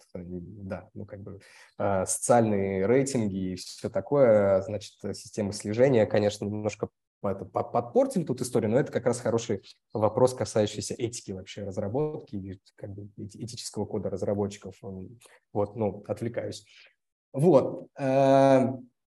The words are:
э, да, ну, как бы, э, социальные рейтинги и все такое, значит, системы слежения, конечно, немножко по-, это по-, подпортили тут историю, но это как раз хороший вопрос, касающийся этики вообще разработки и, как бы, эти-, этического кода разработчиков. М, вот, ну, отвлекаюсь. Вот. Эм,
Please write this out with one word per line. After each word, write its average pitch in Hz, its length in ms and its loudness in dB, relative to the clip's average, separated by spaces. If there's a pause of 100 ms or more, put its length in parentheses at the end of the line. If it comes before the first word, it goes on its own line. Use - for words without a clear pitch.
(160)
э, 92 80 -12
да, 92 720 -12
ну, 107 120 -12
как 101 160 -16
бы, 101 180 -16 (380)
э, 98 280 0
социальные 101 800 2
рейтинги 107 680 0
и - 20 -6
все - 340 -10
такое, 107 720 4
значит, 104 320 -10 (220)
системы 101 360 -6
слежения, 110 540 4
конечно, 104 400 0
немножко 107 420 -4 (340)
по-, 101 80 -4
это 95 160 -8
по-, 110 180 -2
подпортили 214 600 0
тут 127 180 -4
историю, 110 300 0
но 123 80 4
это 151 120 -4
как - 140 -4
раз 120 140 0
хороший 113 420 -2 (320)
вопрос, 123 400 4
касающийся 107 600 -2
этики 117 380 -6
вообще 95 320 -12
разработки 117 720 -6
и, 98 240 -10 (160)
как 101 180 -14
бы, 104 140 -14 (100)
эти-, 101 260 -14
этического 110 420 -8
кода 101 240 -6
разработчиков. 101 720 -4
М, 95 340 -14 (340)
вот, 104 240 -2
ну, 101 320 -4
отвлекаюсь. 107 560 -6 (680)
Вот. 135 540 4 (100)
Эм, 135 920 4 (200)